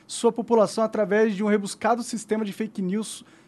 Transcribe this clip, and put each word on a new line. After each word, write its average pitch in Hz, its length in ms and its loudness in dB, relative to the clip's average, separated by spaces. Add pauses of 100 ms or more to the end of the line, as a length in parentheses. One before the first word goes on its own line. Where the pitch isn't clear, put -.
sua - 260 0
população 226 520 2
através 220 520 2
de 196 80 -2
um 214 40 2
rebuscado 214 560 0
sistema 220 420 -4
de 196 80 -6
fake 214 280 -6
news 190 440 -4 (220)